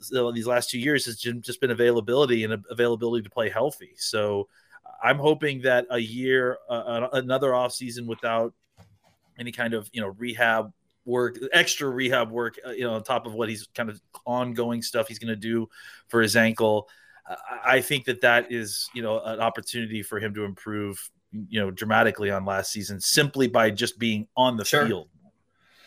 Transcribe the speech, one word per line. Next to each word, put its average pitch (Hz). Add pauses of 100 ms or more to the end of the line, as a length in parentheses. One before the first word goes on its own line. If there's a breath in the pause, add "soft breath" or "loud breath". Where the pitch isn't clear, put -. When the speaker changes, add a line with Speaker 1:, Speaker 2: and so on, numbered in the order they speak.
Speaker 1:
so 120
these 117
last 120
two 127
years 135
has 117
ju-, 120
just 120
been 127
availability 120
and 110
a-, 104
availability 117
to 104
play 113
healthy. 110
So 104 (540 soft breath)
I'm 131
hoping 143
that 123
a 123
year, 123 (100)
uh, 117
an-, 131
another 131
offseason 123
without 113 (840)
any 120
kind 117
of, 107
you 117
know, 104
rehab 113 (320)
work, 123 (140)
extra 170
rehab 127
work, 117
uh, 127
you 120
know, 117
on 110
top 120
of 110
what 113
he's 110
kind 117
of 104 (240)
ongoing 120
stuff 113
he's 113
gonna 113
do 113 (400 loud breath)
for 117
his 107
ankle. 110 (400 soft breath)
I, 120
I 131
think 139
that 120
that 120
is, 113
you 123
know, 110
an 110
opportunity 113
for 107
him 107
to 107
improve, 101 (400)
you 110
know, 98
dramatically 107
on 95
last 98
season 101
simply 135
by 117
just 107
being 110 (100)
on 127
the 104
Speaker 2:
Sure. 147
Speaker 1:
field. 92 (800 soft breath)